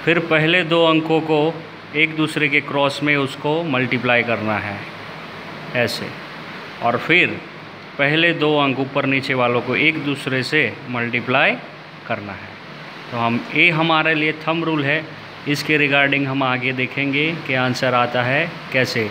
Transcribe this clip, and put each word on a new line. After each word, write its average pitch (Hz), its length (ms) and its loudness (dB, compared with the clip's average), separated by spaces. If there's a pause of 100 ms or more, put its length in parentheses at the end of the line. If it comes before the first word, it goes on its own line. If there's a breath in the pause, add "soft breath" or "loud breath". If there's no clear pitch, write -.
फिर 170 140 4 (100)
पहले 160 360 4
दो 165 220 4
अंकों 160 360 4
को 156 180 2 (560)
एक 160 200 4
दूसरे 151 320 0
के 143 120 2
क्रॉस 139 420 0
में 147 140 2
उसको 147 480 0
मल्टीप्लाई 123 580 2
करना 107 360 0
है 101 180 -6 (1000)
ऐसे, 107 320 0 (760)
और 117 160 2
फिर 160 300 2 (720)
पहले 156 360 2
दो 151 240 2
अंक 135 220 2
ऊपर 135 260 0
नीचे 135 280 0
वालों 123 280 2
को 120 140 0
एक 147 280 2
दूसरे 131 380 -2
से 156 180 0 (280)
मल्टीप्लाई 123 680 0 (540)
करना 104 240 -6
है। 98 160 -12 (640)
तो 120 80 -4
हम, 117 220 0 (140)
ये 165 160 6
हमारे 160 440 2
लिए 151 240 0
थंब 165 260 -2
रूल 156 200 0
है, 151 200 0 (440)
इसके 147 300 2
regarding 139 480 4
हम 135 160 0
आगे 127 320 0
देखेंगे 139 520 -2 (200)
कि 135 100 0
आंसर 127 380 2
आता 123 280 4
है 139 240 2 (260)
कैसे। 123 380 2